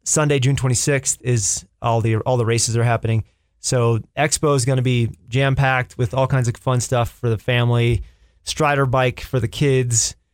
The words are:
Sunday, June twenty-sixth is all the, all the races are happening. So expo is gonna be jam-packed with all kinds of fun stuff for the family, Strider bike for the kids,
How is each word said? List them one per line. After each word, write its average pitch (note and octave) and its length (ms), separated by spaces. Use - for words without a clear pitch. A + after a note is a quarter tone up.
Sunday, D3 340
June C3+ 160
twenty-sixth C3+ 680
is A#2+ 440
all A#2 180
the, A2+ 200
all B2+ 180
the A#2 80
races A#2 320
are A#2 80
happening. A2+ 400
So A#2 400
expo D3 400
is A#2+ 80
gonna C3 160
be A#2+ 280
jam-packed C3+ 680
with B2 160
all C3 140
kinds C3 220
of A#2 80
fun B2+ 240
stuff A#2+ 300
for - 180
the A2+ 80
family, A#2+ 640
Strider C#3+ 420
bike B2+ 360
for - 180
the A#2 80
kids, B2+ 720